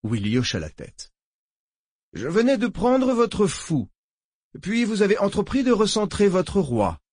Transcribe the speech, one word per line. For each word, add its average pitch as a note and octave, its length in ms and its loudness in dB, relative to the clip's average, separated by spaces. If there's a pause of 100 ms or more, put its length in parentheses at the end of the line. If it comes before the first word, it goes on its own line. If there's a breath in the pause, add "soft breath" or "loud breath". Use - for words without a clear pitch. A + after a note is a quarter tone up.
Willy A2 340 -2
hocha A#2+ 220 -2
la D#2 100 -8
tête. « - 440 -20 (1000)
Je A2 140 -8
venais A#3 300 2
de A#3 100 -2
prendre B3+ 460 2
votre A3+ 340 2
fou, C#3 420 -4 (720)
puis A3+ 220 -2
vous G#3 200 0
avez G3+ 160 4
entrepris G#3 440 -2
de B3+ 80 2
recentrer G#3 560 2
votre F#3 320 0
roi. » A2 400 -2 (140)